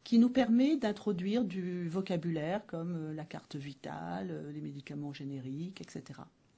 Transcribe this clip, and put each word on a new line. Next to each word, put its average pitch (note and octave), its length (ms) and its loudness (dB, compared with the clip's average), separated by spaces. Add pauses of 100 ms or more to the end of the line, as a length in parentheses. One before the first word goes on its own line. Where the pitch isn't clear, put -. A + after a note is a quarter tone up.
qui A#3 160 4
nous A#3+ 100 10
permet B3+ 480 6
d'introduire G#3 680 0
du F3+ 440 -2
vocabulaire E3+ 760 0
comme, E3+ 300 -4
euh, D#3 180 -4
la D#3 100 -6
carte - 300 -10
vitale, D#3 760 -6
euh, D3+ 180 -8
les D3+ 100 -8
médicaments C#3+ 520 -8
génériques, C#3 680 -8
et - 80 -12
cetera. - 400 -12 (300)